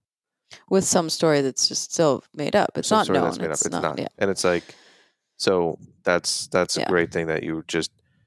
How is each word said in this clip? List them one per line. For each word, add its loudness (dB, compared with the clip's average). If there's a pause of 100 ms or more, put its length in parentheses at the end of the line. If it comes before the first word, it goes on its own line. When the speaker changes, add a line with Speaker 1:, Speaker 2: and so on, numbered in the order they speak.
(680)
Speaker 1:
With 4
some 2
story 2
that's 0
just -6
still 2 (120)
made -2
up. 2
It's -4
Speaker 2:
Some 4
Speaker 1:
not 2
Speaker 2:
story 2
Speaker 1:
known. 2
Speaker 2:
that's -4
made -4
up. -2
Speaker 1:
It's -2
Speaker 2:
It's -4
Speaker 1:
not, -4
Speaker 2:
not. -2
Speaker 1:
yeah. -4 (120)
Speaker 2:
And 2
it's -2
like, 0 (600)
so 0 (240)
that's, 0
that's 0
a -2
Speaker 1:
Yeah. -4
Speaker 2:
great 2
thing -2
that -2
you -6
just, -2 (360)